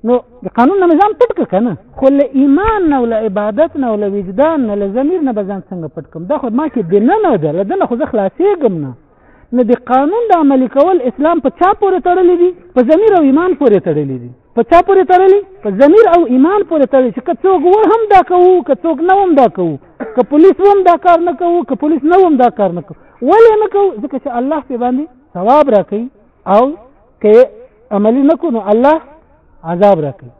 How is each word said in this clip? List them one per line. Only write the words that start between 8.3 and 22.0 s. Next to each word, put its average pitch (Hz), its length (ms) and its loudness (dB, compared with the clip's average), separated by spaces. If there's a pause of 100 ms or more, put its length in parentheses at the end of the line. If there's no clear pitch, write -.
نه. 131 80 -10 (640)
نو 247 100 0
د 233 100 0 (180)
قانون 302 380 0
د 349 140 2
عملي 269 320 2
کول 349 220 2 (120)
اسلام 320 360 -2
په 254 40 0 (100)
چا 359 100 2 (120)
پورې 381 260 0
تړلی 359 340 2
دي؟ 359 80 2 (260)
په 254 140 2
ضمیر 403 280 4
او 320 120 2
ایمان 339 300 0
پورې 208 280 2
تړلی 143 360 -4
دي. 123 80 -18 (240)
په 233 140 -2
چا 339 180 6
پورې 381 240 2
تړلی؟ 381 280 4 (240)
په 214 60 -4 (120)
ضمیر 381 240 6 (100)
او 349 60 4 (120)
ایمان 339 360 2
پورې 302 240 0
تړلی، 262 220 2
چې 254 120 -10
که 339 60 -4 (100)
څوک 370 220 2
و 359 100 4 (160)
هم 453 100 0 (100)
دا 381 180 6
کوو، 359 380 4
که 285 60 0 (100)
څوک 330 140 -2 (120)
نه 381 120 4
هم 359 180 0
دا 240 160 4
کوو، 165 220 -4 (380)
که 247 160 0
پولیس 311 280 4
و 392 120 4
هم 392 180 0
دا 339 60 4 (100)
کار 349 220 4
نه 349 60 -4
کوو، 349 360 -2
که 269 60 -4
پولیس 302 280 -4